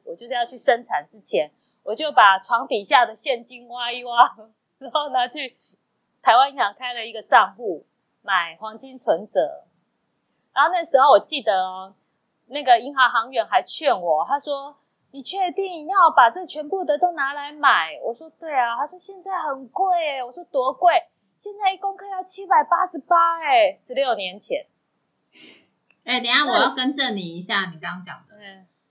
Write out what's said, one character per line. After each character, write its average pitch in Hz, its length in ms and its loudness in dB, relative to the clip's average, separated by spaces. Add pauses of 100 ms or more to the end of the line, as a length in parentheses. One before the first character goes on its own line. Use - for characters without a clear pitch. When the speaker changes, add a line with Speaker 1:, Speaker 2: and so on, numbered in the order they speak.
Speaker 1:
我 165 120 -14
就 233 100 -20
是 240 60 -12
要 240 120 -4
去 254 120 -10
生 240 260 0
产 151 280 -6
之 214 100 -20
前， 156 300 -4 (340)
我 208 100 -6
就 294 180 -6
把 196 260 6
床 240 280 -2
底 214 180 -2
下 247 220 4
的 220 80 -14
现 240 300 -6
金 240 240 -20
挖 240 240 -8
一 247 120 -10
挖， 240 300 2 (220)
<laughs> - 220 -20
然 269 120 -16
后 294 200 -4
拿 254 180 0
去 277 260 -12 (680)
台 226 140 6
湾 277 140 6
银 277 80 -12
行 208 160 0
开 247 200 -10
了 226 120 -8
一 233 60 -14
个 214 100 -10
账 202 320 4
户， 190 300 -8 (380)
买 170 340 -2
黄 220 220 -14
金 262 200 -20
存 196 320 -2
折。 143 340 -4 (880)
然 277 100 2
后 330 80 2
那 339 120 -2
时 - 160 2
候 285 100 8
我 208 100 8
记 294 200 -6
得 190 240 0
哦， 185 300 -10 (540)
那 269 160 -8
个 240 160 6
银 269 160 -10
行 254 120 4
行 240 220 -2
员 233 160 -2
还 196 160 2
劝 254 380 -2
我， 165 260 0
他 285 120 -2
说 277 380 -10 (360)
：“你 277 100 -16
确 370 300 -4
定 359 340 -6
要 359 240 4
把 254 200 6
这 359 140 -8
全 302 240 -12
部 381 160 -4
的 285 140 0
都 359 140 0
拿 285 200 -4
来 294 200 -10
买？” 196 500 2
我 185 100 -4
说 320 160 -16 (120)
：“对 320 120 -8
啊。” 240 240 0
他 277 120 -4
说 359 100 -20
：“现 381 240 -18
在 381 160 -6
很 269 300 -6
贵 370 280 0 (200)
欸。” 262 100 -6
我 254 60 -16
说 330 180 -18
：“多 254 220 0
贵？” 349 200 2 (400)
现 403 240 -16
在 403 160 0
一 381 60 -10
公 392 180 -6
克 392 120 -18
要 381 160 -8
七 392 220 -14
百 330 180 4
八 349 200 0
十 349 140 -8
八 339 400 2
欸， 240 380 4
十 - 180 -16
六 262 220 0
年 185 220 -8
前。 - 280 -8 (1400)
Speaker 2:
哎， 247 160 -2
等 240 40 -6
一 240 100 2
下 285 100 4
我 254 140 0
要 269 160 2
更 262 180 -2
正 262 240 -2
你 190 40 -4
一 170 200 -10
下， 190 320 -4
你 156 60 -20
刚 175 160 -10
刚 185 100 -14
讲 160 240 -18
的。 - 80 -20
Speaker 1:
嗯。 196 300 -20 (240)